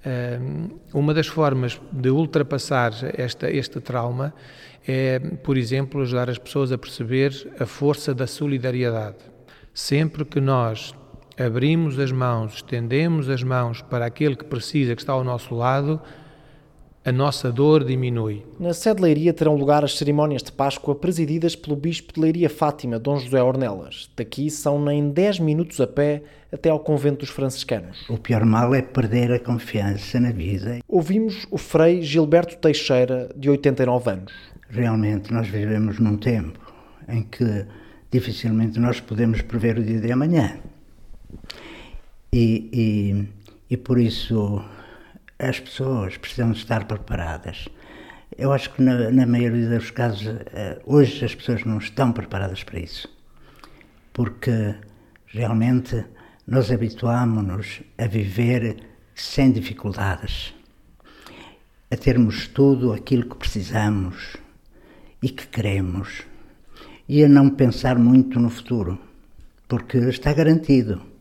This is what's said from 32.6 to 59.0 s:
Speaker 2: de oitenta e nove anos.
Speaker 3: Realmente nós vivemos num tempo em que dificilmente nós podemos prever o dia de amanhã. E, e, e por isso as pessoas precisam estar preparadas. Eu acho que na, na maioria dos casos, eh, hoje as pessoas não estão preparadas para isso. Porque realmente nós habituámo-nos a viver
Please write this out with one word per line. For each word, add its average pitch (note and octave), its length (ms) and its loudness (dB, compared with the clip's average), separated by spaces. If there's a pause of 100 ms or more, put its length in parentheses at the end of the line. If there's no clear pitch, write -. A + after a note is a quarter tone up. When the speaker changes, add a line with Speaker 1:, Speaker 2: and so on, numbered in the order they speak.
Speaker 2:
de C#3 120 0
oitenta C#3 340 4
e - 20 4
nove A#2+ 260 0
anos. F#2+ 220 -8 (360)
Speaker 3:
Realmente G#2+ 640 0
nós A2+ 160 0
vivemos G#2+ 520 -2
num G#2 180 4
tempo G#2 420 -2 (480)
em A#2 160 -2
que - 420 -2 (460)
dificilmente A2+ 680 0
nós A#2+ 200 0
podemos A2 420 0
prever A2+ 360 0
o A#2 60 0
dia A2 180 -2
de A2+ 100 -2
amanhã. C#3+ 460 2 (1800)
E, A#2 400 2
e, G#2 540 0 (420)
e B2 80 -2
por B2 200 0
isso G#2+ 640 0 (800)
as B2 200 -4
pessoas B2 580 -6
precisam - 340 -2
estar A2 340 -4
preparadas. F2 840 -8 (680)
Eu C3+ 140 0
acho C3+ 220 -2
que - 80 0
na, B2 300 4
na C3 140 6
maioria A#2+ 440 2
dos A#2 220 -2
casos, G#2+ 360 -2
eh, G#2+ 580 -10
hoje C3+ 380 4
as A#2 120 -4
pessoas - 280 -4
não A2 140 -2
estão B2 340 0
preparadas F#2+ 520 -6
para - 160 -12
isso. - 280 -12 (1040)
Porque A2 640 -2 (520)
realmente A2+ 760 0 (440)
nós A#2+ 240 2
habituámo-nos A2+ 1120 -2 (160)
a A#2 100 -4
viver A2 720 0 (360)